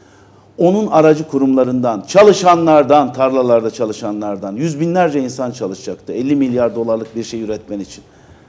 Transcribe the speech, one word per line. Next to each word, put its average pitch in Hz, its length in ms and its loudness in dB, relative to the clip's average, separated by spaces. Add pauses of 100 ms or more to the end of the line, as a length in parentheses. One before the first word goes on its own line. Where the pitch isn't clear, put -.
(580)
onun 202 280 2
aracı 156 420 2
kurumlarından, 127 800 0
çalışanlardan, 165 1040 4
tarlalarda 127 580 0
çalışanlardan 104 840 -8
yüz 147 240 -4
binlerce 170 420 0
insan 127 280 -8
çalışacaktı 95 600 -10
elli 131 240 -2
milyar 120 380 0
dolarlık 113 420 -4
bir 113 80 -6
şey 113 180 -10
üretmen 107 380 -8
için. - 240 -16 (440)